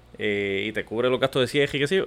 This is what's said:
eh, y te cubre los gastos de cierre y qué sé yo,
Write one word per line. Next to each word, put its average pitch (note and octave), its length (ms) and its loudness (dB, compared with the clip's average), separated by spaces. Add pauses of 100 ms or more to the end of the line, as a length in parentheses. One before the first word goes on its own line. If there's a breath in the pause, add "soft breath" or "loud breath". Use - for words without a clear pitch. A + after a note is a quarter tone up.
(180)
eh, G2+ 500 0
y A2 40 -4
te G2 120 -4
cubre A#2+ 240 0
los B2+ 100 2
gastos C3+ 220 0
de A#2+ 80 2
cierre C#3+ 300 0
y - 20 0
qué C#3+ 60 0
sé F#3+ 100 0
yo, F#3+ 100 0